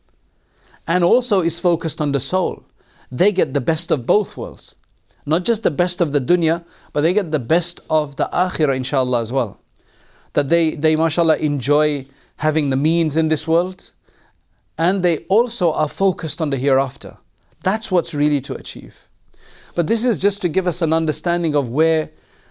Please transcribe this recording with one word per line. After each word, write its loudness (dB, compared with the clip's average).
and 2
also 4
is -2
focused 0
on 0
the 0
soul. -2
They 2
get 0
the 0
best -2
of 0
both 0
worlds. -10
Not 0
just 0
the 2
best -2
of 0
the 2
dunya, 2
but -2
they 2
get 0
the -2
best -2
of 0
the -2
akhirah, 0
inshallah, 0
as -6
well. -4
That 0
they, 2
they, 2
mashallah, 2
enjoy 0
having 0
the 0
means 2
in 2
this -2
world, -2
and 0
they 2
also 2
are 0
focused -2
on 0
the -2
hereafter. -2
That's -2
what's 0
really 2
to -8
achieve. -14
But 0
this 0
is 0
just 0
to 0
give 0
us -2
an 0
understanding -2
of 0
where, 0